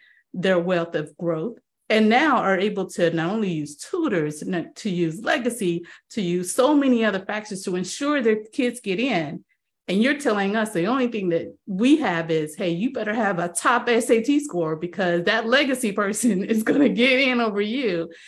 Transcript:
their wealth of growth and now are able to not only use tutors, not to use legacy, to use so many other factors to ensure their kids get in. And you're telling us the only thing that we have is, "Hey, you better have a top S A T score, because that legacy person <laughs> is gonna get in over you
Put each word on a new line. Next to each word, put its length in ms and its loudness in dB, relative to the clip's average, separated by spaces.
their 240 2
wealth 380 0
of 220 -6
growth 400 -4
and 180 4
now 300 4
are 200 2
able 340 -2
to 200 2
not 200 0
only 200 -2
use 240 -6
tutors, 720 -2
not 300 -6
to 120 -4
use 320 -2
legacy, 640 -2
to 100 -4
use 340 -2
so 180 4
many 300 4
other 200 0
factors 400 -8
to 120 -4
ensure 460 -2
their 160 2
kids 260 -2
get 200 -4
in. 440 -2
And 140 2
you're 180 2
telling 360 0
us 160 -2
the 140 0
only 240 0
thing 200 -4
that 240 -2
we 300 4
have 340 0
is, 240 -2
"Hey, 140 -2
you 240 -2
better 200 -4
have 260 0
a 100 -2
top 400 0
S 200 2
A 120 4
T 180 2
score, 380 -2
because 480 -2
that 220 0
legacy 440 2
person 540 0
<laughs> 80 -2
is 100 0
gonna 240 4
get 320 4
in 220 2
over 180 -2
you 500 -2